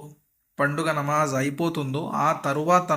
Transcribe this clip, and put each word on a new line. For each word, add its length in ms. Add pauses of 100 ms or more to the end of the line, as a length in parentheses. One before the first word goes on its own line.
(600)
పండుగ 400
నమాజ్ 420
అయిపోతుందో 600 (260)
ఆ 20 (160)
తరువాత 520